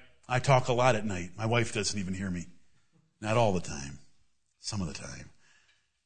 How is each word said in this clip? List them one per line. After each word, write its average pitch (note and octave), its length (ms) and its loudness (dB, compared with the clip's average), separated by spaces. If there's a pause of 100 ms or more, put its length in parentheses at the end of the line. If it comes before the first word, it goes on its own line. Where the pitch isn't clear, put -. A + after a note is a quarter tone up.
(280)
I B2+ 100 0
talk C3 300 4
a B2+ 60 2
lot B2 220 6
at G#2 100 -2
night. F2+ 300 -4
My A2 120 -4
wife A#2 260 2
doesn't G#2 260 -2
even F#2 140 -4
hear F#2+ 160 -4
me. F2 160 -6 (760)
Not A2 160 0
all A#2 160 6
the F2+ 100 2
time. C#2+ 360 -10 (600)
Some G#2 220 -6
of E2+ 60 -2
the C#2 60 -8
time. - 380 -14 (760)